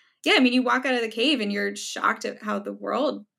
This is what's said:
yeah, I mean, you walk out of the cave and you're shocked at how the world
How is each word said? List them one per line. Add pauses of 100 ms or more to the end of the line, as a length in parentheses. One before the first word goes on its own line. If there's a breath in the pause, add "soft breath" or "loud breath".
(240 soft breath)
yeah,
I
mean,
you
walk
out
of
the
cave
and
you're
shocked
at
how
the
world (140)